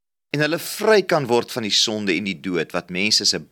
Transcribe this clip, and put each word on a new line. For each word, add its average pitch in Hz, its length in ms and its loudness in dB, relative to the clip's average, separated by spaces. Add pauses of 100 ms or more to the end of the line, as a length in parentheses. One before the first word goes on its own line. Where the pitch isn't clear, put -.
(320)
en 147 140 0
hulle 160 180 -2
vry 214 380 4
kan 165 260 0
word 120 240 2
van 113 140 -4
die 98 100 -2
sonde 107 400 0
en 98 140 -2
die 87 80 -6 (100)
dood 85 300 -2
wat 87 160 -6
mense 101 320 0
se 92 140 0 (120)